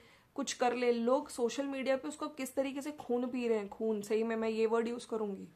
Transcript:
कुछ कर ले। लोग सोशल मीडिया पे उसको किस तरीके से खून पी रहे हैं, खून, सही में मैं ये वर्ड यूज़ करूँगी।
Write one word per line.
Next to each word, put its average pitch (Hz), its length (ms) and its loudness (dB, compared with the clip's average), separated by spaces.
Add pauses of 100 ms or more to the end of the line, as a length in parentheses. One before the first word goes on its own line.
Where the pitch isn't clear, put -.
(360)
कुछ - 180 -2
कर 247 220 2
ले। 247 160 4
लोग 247 380 4
सोशल 247 360 0
मीडिया 269 320 0
पे 269 100 -8
उसको 302 200 -6
किस 262 280 -6
तरीके 269 260 0
से 294 100 -6
खून 247 360 -2
पी 240 200 -2
रहे 226 100 4
हैं, 202 120 -2
खून, 220 320 -2
सही 220 220 0
में 226 120 0
मैं 226 140 0
ये 220 160 2
वर्ड 226 220 2
यूज़ 240 200 -6
करूँगी। 202 480 -4